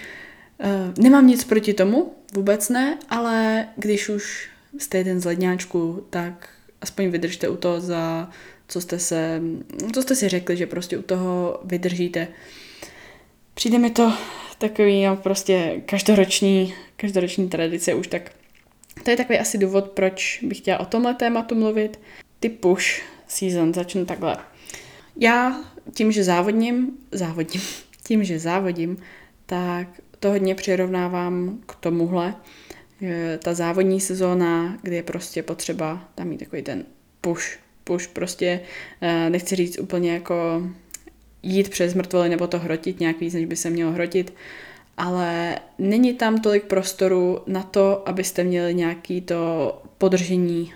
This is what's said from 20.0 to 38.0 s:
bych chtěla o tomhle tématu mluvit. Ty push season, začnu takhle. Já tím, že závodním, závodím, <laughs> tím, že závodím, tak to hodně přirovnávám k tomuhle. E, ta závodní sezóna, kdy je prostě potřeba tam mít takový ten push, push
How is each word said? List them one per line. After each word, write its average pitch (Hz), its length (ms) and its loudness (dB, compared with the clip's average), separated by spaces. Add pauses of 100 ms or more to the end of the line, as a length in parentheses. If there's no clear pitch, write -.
bych 202 140 -4
chtěla - 220 0
o 175 60 -4
tomhle 240 280 0
tématu 233 420 0
mluvit. 214 440 0 (400)
Ty 226 100 0
push - 520 2 (260)
season, 175 460 0
začnu 180 320 -2
takhle. 165 320 -4 (800)
Já 247 480 2 (300)
tím, 220 180 2
že 208 120 2
závodním, 226 760 2 (140)
závodím, 170 500 -4 (220)
<laughs> - 200 -20
tím, 220 200 2
že 175 160 -2
závodím, 175 580 -2 (480)
tak 180 420 -4 (320)
to 202 100 0
hodně 190 260 2
přirovnávám 180 1120 -2
k - 100 -18
tomuhle. 175 600 0 (640)
E, 170 360 -4
ta 170 160 -4
závodní 185 480 2
sezóna, 180 800 0
kdy 175 140 -4
je 170 80 -4
prostě 170 400 -8
potřeba 165 720 -6
tam 180 120 -8
mít 156 100 -6
takový - 240 -10
ten 110 240 -8 (360)
push, - 380 -4 (240)
push 175 240 -4